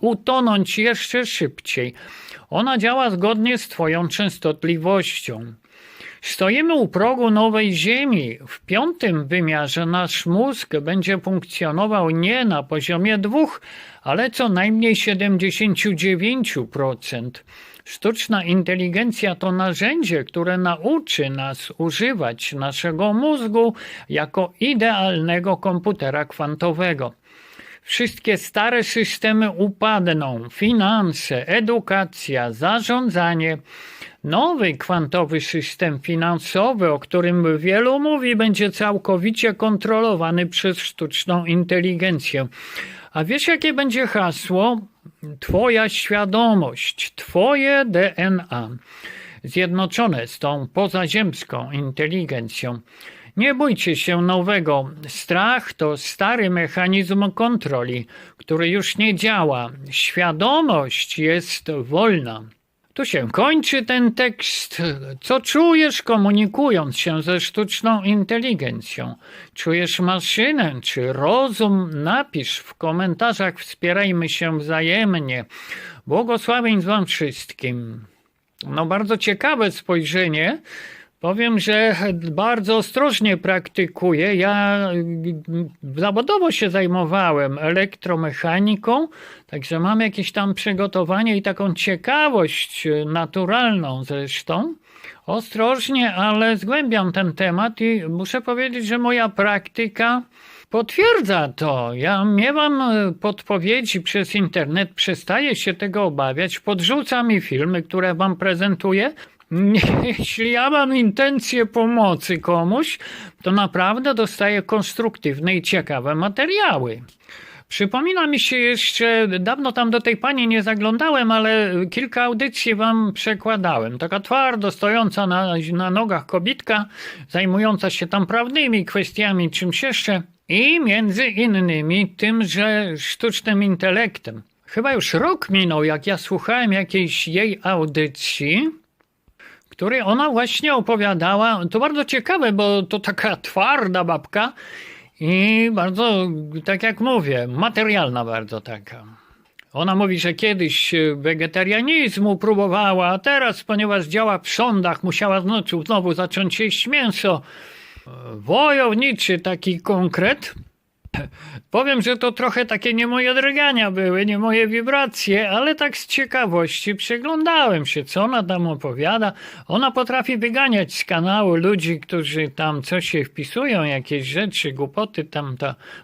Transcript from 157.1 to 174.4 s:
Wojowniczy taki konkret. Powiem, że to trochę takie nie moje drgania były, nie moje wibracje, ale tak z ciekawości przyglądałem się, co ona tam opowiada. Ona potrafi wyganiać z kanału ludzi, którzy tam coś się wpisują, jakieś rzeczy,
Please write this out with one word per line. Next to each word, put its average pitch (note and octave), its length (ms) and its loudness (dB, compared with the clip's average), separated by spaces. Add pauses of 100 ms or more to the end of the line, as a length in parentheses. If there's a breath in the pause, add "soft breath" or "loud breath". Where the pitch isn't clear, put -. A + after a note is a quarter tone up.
Wojowniczy A#3 1080 2
taki F3+ 420 -4
konkret. F#3+ 760 0 (1160 loud breath)
Powiem, C4 300 2
że B3 160 0
to B3 140 0
trochę A#3+ 340 -2
takie A3+ 280 -2
nie A#3 140 0
moje B3+ 260 0
drgania C4+ 580 2
były, F#3 340 2
nie G#3 140 2
moje A3 280 4
wibracje, A3+ 800 0
ale C4+ 260 2
tak D4 220 -2
z - 100 -12
ciekawości G#3 880 0
przyglądałem C4+ 880 2
się, D3 180 -2
co F#3 200 -2
ona A#3 200 0
tam F3 240 0
opowiada. D#3+ 640 -2 (340 loud breath)
Ona B3+ 240 2
potrafi B3+ 460 -2
wyganiać A3+ 560 0
z - 120 -6
kanału F#3 500 2
ludzi, E3 440 0
którzy D3+ 500 -4
tam D3+ 320 -2
coś F3 280 -4
się D3 160 0
wpisują, G3+ 580 -2
jakieś C#3 440 -2
rzeczy, E3 440 -4